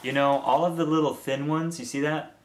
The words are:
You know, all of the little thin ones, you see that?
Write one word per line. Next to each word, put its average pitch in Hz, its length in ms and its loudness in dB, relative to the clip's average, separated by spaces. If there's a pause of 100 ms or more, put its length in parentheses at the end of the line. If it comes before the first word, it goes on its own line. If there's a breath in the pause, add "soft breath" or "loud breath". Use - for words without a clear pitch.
You 139 60 -4
know, 139 240 4
all 147 260 2
of 175 100 0
the 165 120 0
little 151 260 2
thin 139 320 -4
ones, 165 320 -2
you 123 80 -10
see 139 160 -4
that? 151 440 -2